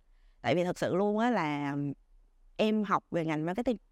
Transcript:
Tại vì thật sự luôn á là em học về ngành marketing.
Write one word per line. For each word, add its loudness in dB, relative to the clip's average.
Tại 2
vì 2
thật -4
sự 0
luôn 2
á 2
là -2
em 2
học 0
về 0
ngành -2
marketing. -2